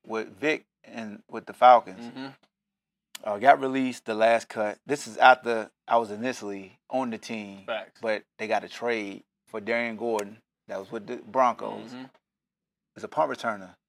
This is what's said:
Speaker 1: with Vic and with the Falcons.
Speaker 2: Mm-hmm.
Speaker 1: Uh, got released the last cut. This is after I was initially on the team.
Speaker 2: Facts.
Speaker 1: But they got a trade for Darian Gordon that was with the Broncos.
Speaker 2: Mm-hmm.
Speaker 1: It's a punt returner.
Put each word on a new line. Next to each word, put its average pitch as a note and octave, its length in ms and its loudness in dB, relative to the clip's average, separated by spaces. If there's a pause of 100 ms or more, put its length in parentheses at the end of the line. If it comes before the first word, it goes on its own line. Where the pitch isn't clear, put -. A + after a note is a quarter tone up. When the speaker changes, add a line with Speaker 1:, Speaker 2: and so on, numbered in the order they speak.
Speaker 1:
with A2 220 -6 (100)
Vic D3 280 -2 (180)
and G#2+ 460 -14
with A2 160 -10
the G2+ 80 -14
Falcons. A#2 520 6
Speaker 2:
Mm-hmm. B2+ 220 -14 (960)
Speaker 1:
Uh, G#2 140 -2
got C#3 240 6
released C3 440 -4
the A2+ 80 -4
last A2+ 360 4
cut. G#2+ 360 -4
This C#3 220 -6
is A2 100 -16
after A#2 520 6 (180)
I A#2 100 2
was A2+ 140 0
initially G#2 640 -8 (120)
on C3 220 -4
the A2+ 60 -8
team. G2+ 480 -12
Speaker 2:
Facts. G#2+ 360 -10
Speaker 1:
But G#2+ 220 -4 (160)
they G#2+ 80 -8
got G#2 180 0
a F2+ 40 -16
trade A2 540 -6 (240)
for A2 140 -10
Darian A#2 340 -4
Gordon G#2+ 420 -4 (300)
that F#2+ 120 -8
was G2 120 -14
with A2 160 -10
the B2 100 -10
Broncos. A2 720 -2
Speaker 2:
Mm-hmm. B2+ 140 -14 (880)
Speaker 1:
It's A2+ 100 -12
a - 20 -14
punt D3+ 240 0
returner. G2+ 440 -6 (140)